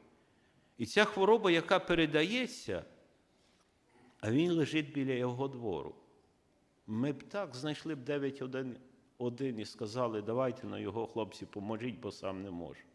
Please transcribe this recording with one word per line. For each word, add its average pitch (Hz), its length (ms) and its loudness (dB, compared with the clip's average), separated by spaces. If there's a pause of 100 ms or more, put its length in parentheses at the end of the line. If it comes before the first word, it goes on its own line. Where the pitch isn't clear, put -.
(800)
і 117 80 -2
ця 208 180 6
хвороба, 202 460 6
яка 170 280 6
передається, 165 1040 2 (1400)
а 107 100 0
він 165 220 4
лежить 151 400 0
біля 135 200 0
його 123 360 0
двору. 113 460 -4 (920)
Ми 117 260 0
б 131 100 -6
так 175 340 -6
знайшли 151 380 -4
б 131 100 -10
дев'ять 139 380 -2
один 127 340 -4 (420)
один 123 400 -2
і 104 60 -4
сказали: 110 580 -2
«Давайте 117 440 -2
на 101 120 -6
його, 104 280 -4
хлопці, 101 400 -6
поможіть, 107 540 -6
бо 101 120 -6
сам 98 300 -6
не 101 80 -8
можу». 85 300 -10 (140)